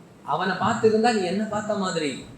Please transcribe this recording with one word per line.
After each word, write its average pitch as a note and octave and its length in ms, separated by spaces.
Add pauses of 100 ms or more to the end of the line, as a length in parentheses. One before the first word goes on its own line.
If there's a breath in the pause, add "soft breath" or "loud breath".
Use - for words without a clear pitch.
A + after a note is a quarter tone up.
(240)
அவனை F3+ 300
பார்த்திருந்தா A3 580
நீ G3 140
என்ன G3 180
பார்த்த G#3 300
மாதிரி? E3+ 500 (140)